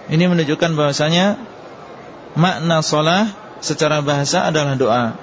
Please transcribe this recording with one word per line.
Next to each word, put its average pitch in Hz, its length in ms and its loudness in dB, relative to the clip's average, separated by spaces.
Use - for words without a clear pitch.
Ini 165 240 2
menunjukkan 165 480 2
bahwasanya 151 640 2
makna 165 480 2
shalah 170 480 2
secara 151 400 0
bahasa 143 400 0
adalah 151 320 0
doa. 120 460 2